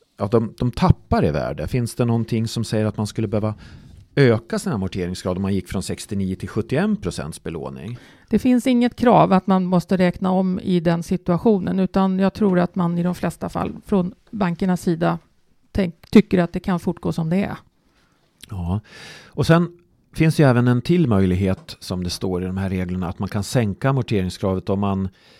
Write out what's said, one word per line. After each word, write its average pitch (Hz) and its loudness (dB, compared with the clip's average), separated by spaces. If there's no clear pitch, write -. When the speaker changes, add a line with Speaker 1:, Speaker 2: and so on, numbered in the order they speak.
Speaker 1:
att 101 -4
de, 113 2
de 123 0
tappar - 2
i 85 2
värde. 73 -4
Finns 120 -2
det 127 0
någonting 117 0
som 113 -4
säger 107 0
att 104 -4
man 107 -2
skulle 110 -4
behöva 107 -2
öka 127 2
sin 196 -6
amorteringsgrad 92 -4
om 95 -4
man 98 -2
gick 92 -4
från 95 -6
sextionio 95 -6
till 92 -10
sjuttioen 185 -2
procents - -8
belåning? 80 -10
Speaker 2:
Det 220 2
finns 254 0
inget 240 0
krav 190 4
att 185 2
man 185 2
måste 180 0
räkna 180 0
om 185 0
i 180 0
den 170 0
situationen, 185 0
utan 190 2
jag 190 2
tror 190 2
att 180 0
man 175 0
i 170 0
de 180 0
flesta - -6
fall 175 -4
från 180 0
bankernas 180 -2
sida 165 0
tänk-, - -4
tycker 196 8
att 170 0
det 180 -6
kan 175 -2
fortgå - -4
som 160 -2
det 180 2
är. - -2
Speaker 1:
Ja. 92 -4
Och - -4
sen 165 4
finns 160 2
ju 156 6
även 123 4
en 123 2
till 175 2
möjlighet, 95 0
som 90 -6
det 90 -4
står 92 -4
i 92 -4
de 92 -6
här 95 -2
reglerna, 92 -4
att 90 -8
man 98 -6
kan 101 -4
sänka 113 -2
amorteringskravet 95 -2
om 98 0
man 98 -2